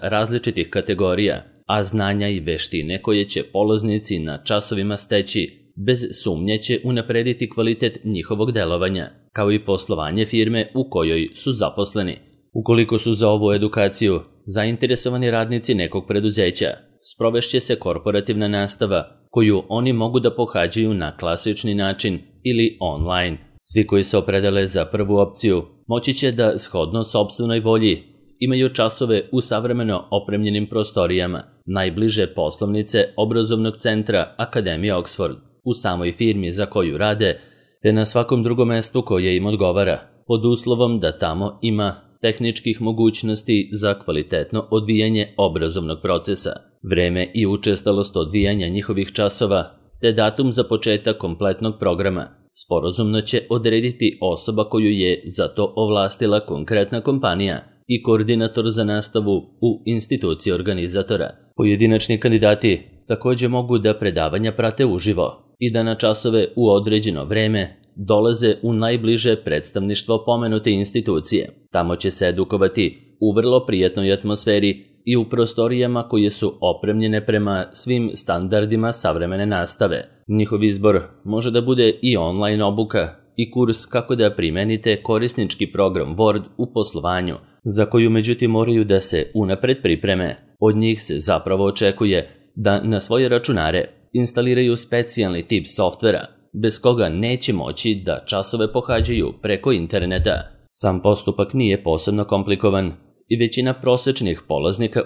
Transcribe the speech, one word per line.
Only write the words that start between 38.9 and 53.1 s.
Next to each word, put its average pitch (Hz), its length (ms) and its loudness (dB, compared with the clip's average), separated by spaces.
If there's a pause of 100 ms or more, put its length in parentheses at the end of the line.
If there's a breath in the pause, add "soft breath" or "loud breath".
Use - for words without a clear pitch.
koje 92 340 0
im 92 100 0
odgovara, 98 540 0 (260)
pod 113 180 0
uslovom 120 560 2
da 78 180 -2
tamo 90 440 -4
ima 104 340 -2 (240)
tehničkih 113 600 -2
mogućnosti 110 920 0
za 101 320 -2
kvalitetno 80 640 -2
odvijanje 107 640 0
obrazovnog 82 640 0
procesa. 92 500 -2 (380)
Vreme 87 440 0
i 107 120 2
učestalost 101 720 0
odvijanja 98 520 0
njihovih 98 440 -4
časova, 98 520 0 (360)
te 117 120 4
datum 113 400 0
za 117 120 0
početak 107 540 0
kompletnog 98 640 -2
programa, 92 480 -2 (360)
sporazumno 104 560 0